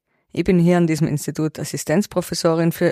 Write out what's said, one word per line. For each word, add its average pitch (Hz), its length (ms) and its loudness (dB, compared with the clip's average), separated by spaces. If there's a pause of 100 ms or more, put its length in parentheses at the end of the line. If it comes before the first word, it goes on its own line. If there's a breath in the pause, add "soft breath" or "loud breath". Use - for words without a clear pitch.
(320)
Ich 170 120 -2
bin 185 140 4
hier 175 200 4
an 170 80 2
diesem 156 200 0
Institut 151 520 -4
Assistenzprofessorin 170 1120 -2
für 175 200 0